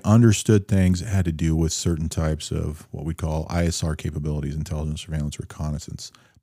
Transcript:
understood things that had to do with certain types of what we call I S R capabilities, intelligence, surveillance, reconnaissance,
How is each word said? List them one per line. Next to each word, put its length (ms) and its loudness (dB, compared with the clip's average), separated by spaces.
understood 640 6
things 320 4
that 80 -8
had 160 2
to 80 -2
do 220 0
with 180 2
certain 340 -2
types 440 -2
of 400 -6
what 120 -10
we 100 -4
call 360 -4
I 160 0
S 180 -2
R 120 -2
capabilities, 600 -4
intelligence, 460 -6
surveillance, 380 -6
reconnaissance, 760 -8